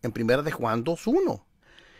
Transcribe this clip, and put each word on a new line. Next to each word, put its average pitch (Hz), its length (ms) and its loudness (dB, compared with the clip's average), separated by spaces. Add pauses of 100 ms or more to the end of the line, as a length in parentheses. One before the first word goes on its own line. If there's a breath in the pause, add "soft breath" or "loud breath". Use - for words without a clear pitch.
en 117 80 -4
Primera 123 320 2
de 151 80 -2
Juan 117 320 -2
dos 165 240 -2
uno. 330 400 0 (520 loud breath)